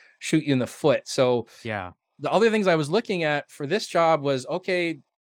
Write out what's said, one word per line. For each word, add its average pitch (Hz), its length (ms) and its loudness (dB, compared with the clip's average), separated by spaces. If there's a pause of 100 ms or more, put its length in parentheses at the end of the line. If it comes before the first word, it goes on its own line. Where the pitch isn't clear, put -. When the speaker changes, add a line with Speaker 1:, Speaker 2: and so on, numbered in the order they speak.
(180)
Speaker 1:
shoot 160 260 0
you 143 100 0
in 131 60 2
the 117 60 -2
foot. - 420 0
So 123 380 2 (180)
Speaker 2:
Yeah. 101 280 -6 (280)
Speaker 1:
the 139 120 -4
other 208 180 4
things 214 180 0
I 170 80 4
was 151 140 -2
looking 185 340 -2
at 147 280 -2
for 147 160 -10
this 196 200 -2
job 165 360 2
was, 135 240 -2
okay, 175 520 -4 (400)